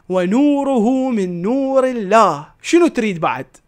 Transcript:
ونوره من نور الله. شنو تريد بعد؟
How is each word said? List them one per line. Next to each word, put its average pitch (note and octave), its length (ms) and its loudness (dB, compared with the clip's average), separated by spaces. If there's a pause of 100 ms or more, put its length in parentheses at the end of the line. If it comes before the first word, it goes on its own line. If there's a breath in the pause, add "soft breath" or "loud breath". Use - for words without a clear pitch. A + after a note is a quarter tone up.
ونوره C4 1000 0
من F3+ 320 -4
نور C4 440 0
الله. G#3 600 0 (160)
شنو E4+ 240 2
تريد G#3 340 -2
بعد؟ C3+ 260 -4 (220)